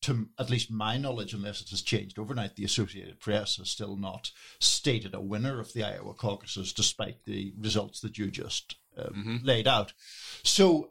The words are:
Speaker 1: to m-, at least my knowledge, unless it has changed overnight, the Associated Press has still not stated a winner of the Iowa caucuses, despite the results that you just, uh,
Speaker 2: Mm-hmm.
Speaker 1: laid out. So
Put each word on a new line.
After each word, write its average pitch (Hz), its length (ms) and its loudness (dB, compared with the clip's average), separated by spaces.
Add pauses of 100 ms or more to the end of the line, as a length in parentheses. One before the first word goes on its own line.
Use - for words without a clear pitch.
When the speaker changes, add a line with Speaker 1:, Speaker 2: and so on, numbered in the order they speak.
Speaker 1:
to - 120 -2
m-, 110 180 0 (100)
at 120 100 -2
least 123 180 0
my 110 280 -2
knowledge, 117 380 -4
unless 101 260 -6
it - 80 -14
has 98 140 -4
changed 98 360 -2
overnight, 107 380 -4
the 101 80 -6
Associated 95 560 -2
Press 104 380 0
has - 120 -6
still 98 260 -6
not 98 360 -6 (260)
stated 104 560 2
a 98 60 -6
winner 113 400 -2
of - 120 -10
the 110 120 -2
Iowa 101 300 -6
caucuses, 98 580 -4
despite - 540 -2
the 98 300 -4
results 107 440 0
that 107 180 -8
you 101 120 0
just, - 440 -6 (240)
uh, - 60 -6
Speaker 2:
Mm-hmm. 107 400 -4
Speaker 1:
laid 123 240 6
out. 110 240 4 (500)
So 180 480 8